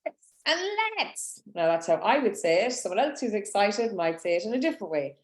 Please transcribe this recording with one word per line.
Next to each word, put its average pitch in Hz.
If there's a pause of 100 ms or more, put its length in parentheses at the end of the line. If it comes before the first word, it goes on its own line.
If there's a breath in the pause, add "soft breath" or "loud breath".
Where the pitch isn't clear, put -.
Yes, - (320)
and 320 (380)
let's. - (120)
Now, 165
that's 165
how 170
I 240
would 233
say 175
it. 247
Someone 190
else 285
who's 226
excited 208
might 165
say 175
it 175
in 220
a 247
different 254
way. 139